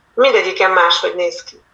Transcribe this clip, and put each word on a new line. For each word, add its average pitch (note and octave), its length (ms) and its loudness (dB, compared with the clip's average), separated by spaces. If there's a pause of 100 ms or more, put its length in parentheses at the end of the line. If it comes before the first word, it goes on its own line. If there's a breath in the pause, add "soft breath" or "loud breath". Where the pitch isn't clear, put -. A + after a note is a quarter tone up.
(140)
Mindegyiken G3 580 0
máshogy F3+ 440 0
néz F3 280 -4
ki. - 120 -20 (180)